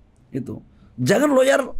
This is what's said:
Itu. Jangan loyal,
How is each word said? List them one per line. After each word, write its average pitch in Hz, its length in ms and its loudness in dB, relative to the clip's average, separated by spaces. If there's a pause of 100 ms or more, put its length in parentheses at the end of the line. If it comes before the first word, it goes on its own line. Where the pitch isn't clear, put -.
(300)
Itu. - 320 -10 (340)
Jangan 202 360 2
loyal, 262 480 2